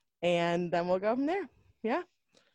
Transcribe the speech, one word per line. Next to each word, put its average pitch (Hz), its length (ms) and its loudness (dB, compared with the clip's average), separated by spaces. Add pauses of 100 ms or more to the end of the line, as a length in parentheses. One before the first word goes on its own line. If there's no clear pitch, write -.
(240)
And 175 480 2
then 175 160 0
we'll 185 120 2
go 214 160 0
from 269 120 -2
there. 349 200 -2 (360)
Yeah. 277 200 0 (520)